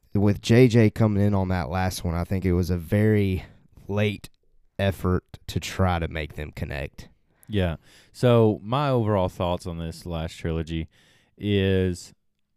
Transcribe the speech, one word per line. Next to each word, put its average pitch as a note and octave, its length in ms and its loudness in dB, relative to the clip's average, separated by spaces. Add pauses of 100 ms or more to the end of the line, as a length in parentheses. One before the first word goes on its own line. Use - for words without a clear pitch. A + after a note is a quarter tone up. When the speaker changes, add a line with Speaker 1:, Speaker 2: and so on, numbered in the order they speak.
(140)
Speaker 1:
with G2+ 280 2
J B2 280 6
J A2 200 6
coming G#2 320 0
in G#2 120 2
on F#2+ 160 0
that F2 200 -4
last F#2 360 -4
one, E2+ 100 -2
I F2 80 -2
think F#2 220 -4
it F2+ 80 2
was F2 160 2
a F2+ 80 0
very G2+ 680 2 (460)
late G#2 400 -4 (500)
effort F2+ 460 0 (220)
to - 120 -6
try F2+ 400 0
to E2 80 -4
make D#2+ 280 -8
them D2+ 160 -10
connect. C#2+ 580 -10 (400)
Speaker 2:
Yeah. F2+ 260 0 (380)
So A#2 500 4
my C3+ 260 -2
overall G#2+ 400 2
thoughts F2+ 380 -4
on E2 120 -8
this E2 260 -10
last D#2+ 320 -8
trilogy D#2+ 500 -4 (500)
is F#2+ 760 0 (440)